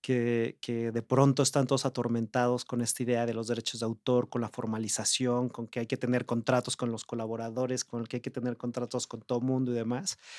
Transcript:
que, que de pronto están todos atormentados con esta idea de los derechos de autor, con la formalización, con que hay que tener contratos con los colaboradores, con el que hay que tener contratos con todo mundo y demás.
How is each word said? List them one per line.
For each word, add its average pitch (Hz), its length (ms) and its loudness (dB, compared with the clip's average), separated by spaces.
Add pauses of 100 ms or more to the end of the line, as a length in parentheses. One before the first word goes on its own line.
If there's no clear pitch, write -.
que, 120 580 0
que 117 320 -4
de 117 100 -2
pronto 135 400 6
están 135 260 4
todos 135 180 2
atormentados 120 800 0
con 120 160 -2
esta 117 200 -2
idea 120 240 2
de 117 80 -2
los 113 140 -4
derechos 113 320 -4
de 117 60 -2
autor, 120 420 2
con 120 140 -2
la 107 80 -4
formalización, 117 1000 0
con 117 180 -8
que - 120 -6
hay 117 80 -4
que 127 100 0
tener 123 280 2
contratos 123 500 2
con 120 160 -2
los 113 140 -8
colaboradores, 117 800 -4
con 117 160 -6
el 113 80 -6
que 123 80 -4
hay 120 40 -4
que - 100 -8
tener 123 260 -4
contratos 120 500 -4
con - 140 -12
todo 120 180 -2
mundo 131 320 2
y 120 40 0
demás. 117 420 -2 (220)